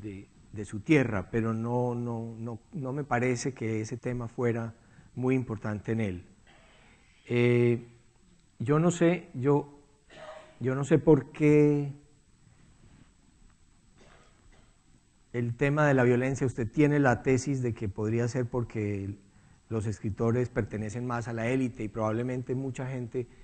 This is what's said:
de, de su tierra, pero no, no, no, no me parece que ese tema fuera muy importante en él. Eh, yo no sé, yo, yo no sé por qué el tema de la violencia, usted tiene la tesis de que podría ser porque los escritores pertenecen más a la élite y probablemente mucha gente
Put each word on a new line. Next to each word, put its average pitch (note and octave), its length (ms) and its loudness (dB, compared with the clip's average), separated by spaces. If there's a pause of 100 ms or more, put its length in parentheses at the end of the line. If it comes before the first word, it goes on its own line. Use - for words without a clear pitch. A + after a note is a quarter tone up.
de, G2+ 260 -12 (240)
de G#2 140 -10
su G#2 140 -10
tierra, A2+ 500 2
pero A2+ 240 0
no, A#2+ 400 -2
no, A#2 460 -8
no, A2+ 200 -10 (120)
no C3 200 -8
me C#3+ 120 -6
parece B2+ 500 0
que A2 280 -4
ese A2 160 -8
tema B2 300 -6
fuera A#2 460 -2 (400)
muy B2+ 220 0
importante A2 560 -4
en A2+ 100 0
él. F2+ 220 -4 (1040)
Eh, A#2+ 600 4 (680)
yo D3 220 2
no E3+ 100 4
sé, E3+ 460 2
yo, C#3+ 440 0 (800)
yo B2+ 140 -2
no C3+ 120 -2
sé D#3+ 120 4
por D3 340 4
qué D3 640 4 (3500)
el A#2+ 220 -2
tema D3 320 2
de C#3 60 6
la C3 100 6
violencia, B2+ 440 2
usted A#2 240 -4
tiene D3 280 4
la C3 220 4
tesis C3 400 0
de A#2+ 140 -2
que G#2+ 140 -6
podría A2+ 380 0
ser B2 200 -4
porque G#2 680 -4 (580)
los G#2+ 140 -2
escritores A2+ 640 -2
pertenecen A2 580 -6
más A#2 200 -6
a A#2 60 -8
la A2+ 140 -4
élite B2+ 360 -2
y G#2+ 40 -6
probablemente A#2+ 640 -4
mucha C3 340 -6
gente B2 400 -8 (160)